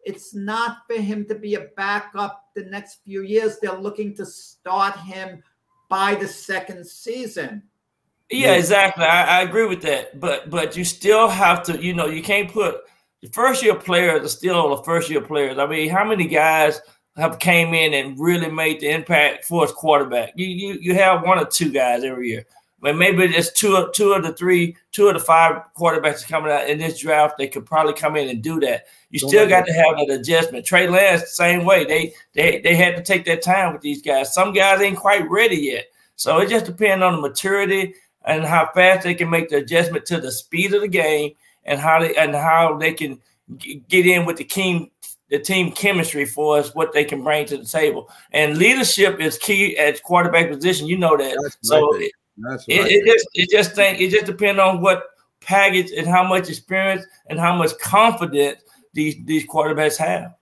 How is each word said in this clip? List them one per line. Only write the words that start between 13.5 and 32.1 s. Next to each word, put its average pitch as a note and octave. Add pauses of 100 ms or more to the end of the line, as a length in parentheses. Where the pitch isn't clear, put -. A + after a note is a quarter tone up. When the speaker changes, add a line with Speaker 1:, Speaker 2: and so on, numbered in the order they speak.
Speaker 2:
year D3
players F3
are -
still E3+
the -
first E3
year D3+
players. C#3+
I C#3
mean, D#3
how F#3+
many G3+
guys D#3 (340)
have D#3+
came E3+
in D#3
and C3+
really E3+
made D#3
the D3
impact D#3
for E3+
his C#3+
quarterback? C3
You, F#3
you, G3
you F3+
have F#3
one F3+
or D#3
two D#3
guys B2
every B2+
year. A2 (340)
But D3
maybe F3+
there's E3+
two, F#3
two G3+
of F#3
the D#3+
three, F3 (140)
two G3+
of G3
the E3
five E3 (120)
quarterbacks D#3
coming D3+
out C#3+
in D3+
this E3
draft. D3+
They C3+
could -
probably D#3
come D#3
in C#3
and A#2
do D#3+
that. B2+ (240)
You -
Speaker 3:
Don't C3+
Speaker 2:
still G3+
Speaker 3:
let F#3
Speaker 2:
got F3+
Speaker 3:
that F3
Speaker 2:
to D#3+
have D#3+ (100)
that C#3
adjustment. D3
Trey F3
Lance, F3+
same F3
way. F3
They, D#3+ (220)